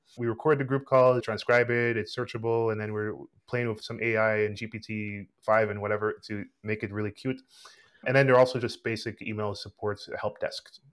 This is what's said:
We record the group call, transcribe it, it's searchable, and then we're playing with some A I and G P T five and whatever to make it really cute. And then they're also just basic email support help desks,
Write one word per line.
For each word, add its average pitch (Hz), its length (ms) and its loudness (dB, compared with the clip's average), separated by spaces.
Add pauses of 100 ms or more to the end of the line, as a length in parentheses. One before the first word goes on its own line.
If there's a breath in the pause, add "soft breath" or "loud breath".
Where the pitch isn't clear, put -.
(180)
We 120 80 -4
record 139 320 2
the 135 60 -2
group 131 220 -2
call, 127 360 6
transcribe 120 480 2
it, 120 280 0
it's 104 180 -6
searchable, 117 560 -2
and 107 100 -4
then 107 120 -6
we're 107 200 -4 (320)
playing 120 240 -4
with 107 140 -8
some 117 180 -10
A 113 160 0
I 110 200 2
and 104 200 -2
G 113 80 -10
P 110 140 -12
T 104 480 -10 (180)
five 110 240 4
and 101 100 -6
whatever 104 440 -2
to 104 220 -8 (180)
make 107 180 -4
it 104 100 -6
really 104 200 -4
cute. 131 280 -6 (680 loud breath)
And 127 80 0
then 135 100 6
they're 127 140 8
also 127 180 6
just 117 260 -4
basic 113 380 -6
email 107 320 -6
support 104 460 -8 (200)
help - 200 -6
desks, - 400 -8 (140)